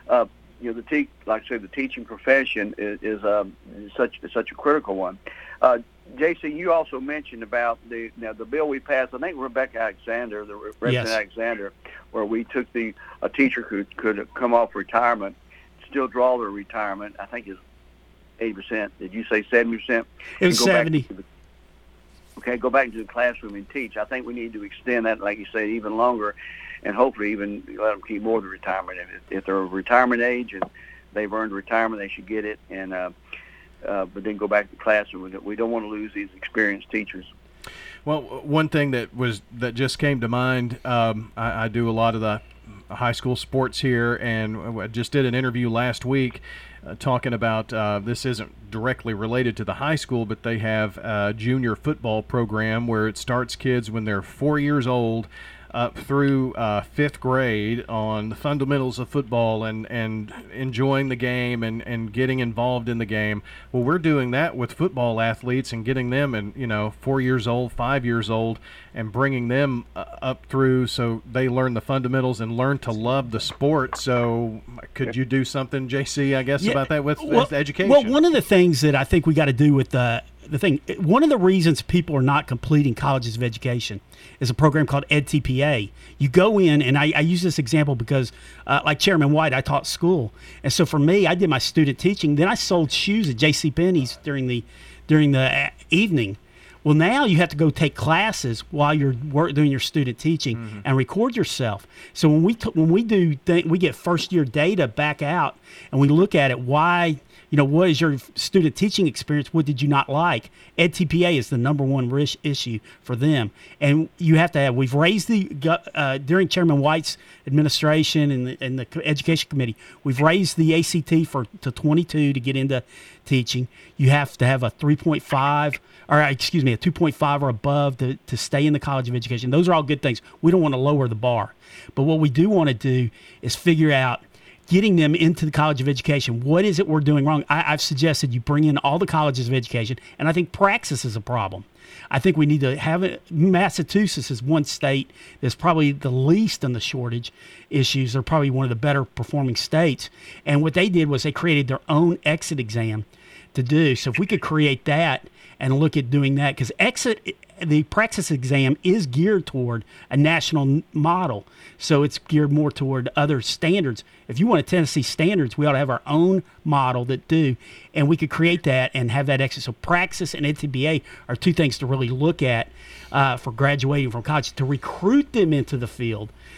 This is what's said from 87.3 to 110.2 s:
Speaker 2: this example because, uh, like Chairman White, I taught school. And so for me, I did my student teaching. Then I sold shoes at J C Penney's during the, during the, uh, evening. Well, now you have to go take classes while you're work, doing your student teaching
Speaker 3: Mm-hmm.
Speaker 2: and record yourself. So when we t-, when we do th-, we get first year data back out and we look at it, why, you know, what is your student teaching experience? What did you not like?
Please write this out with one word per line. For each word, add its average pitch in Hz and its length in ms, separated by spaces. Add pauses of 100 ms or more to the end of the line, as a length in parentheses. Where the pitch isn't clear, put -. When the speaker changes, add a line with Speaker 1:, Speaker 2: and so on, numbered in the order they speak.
Speaker 2:
this 175 180
example 143 360
because, 120 360 (360)
uh, 139 180
like 151 140
Chairman 156 320
White, 151 220
I 135 80
taught 143 260
school. 170 440 (320)
And 131 80
so 170 140
for 151 140
me, 175 280
I 170 80
did 180 140
my 135 100
student 143 400
teaching. 170 360
Then 160 120
I 226 80
sold 170 360
shoes 202 380
at 120 80
J 151 140
C 151 200
Penney's 165 520
during 139 240
the, 120 160 (440)
during 151 240
the, 131 80
uh, 131 300 (200)
evening. 160 480 (460)
Well, 151 100
now 214 320
you 180 120
have 170 120
to - 60
go 156 160
take 151 240
classes 160 640 (100)
while 147 240
you're 139 220 (160)
work, 147 240
doing 147 160
your 131 80
student - 400
teaching 147 380
Speaker 3:
Mm-hmm. 107 280
Speaker 2:
and 135 100
record 214 400
yourself. 120 520 (260)
So - 160
when 156 140
we 214 100
t-, 220 220
when 160 140
we 185 120
do 190 340 (100)
th-, 175 200
we 170 140
get 170 160
first - 360
year 165 140
data 156 420
back 147 360
out 151 340 (340)
and 139 80
we 139 80
look 170 280
at 139 160
it, 123 80
why, 156 600 (300)
you 147 80
know, 143 80
what 165 240
is 143 100
your 151 200 (160)
student 160 400
teaching 196 320
experience? 147 440
What 160 140
did 135 160
you 147 60
not 139 220
like? 147 420 (260)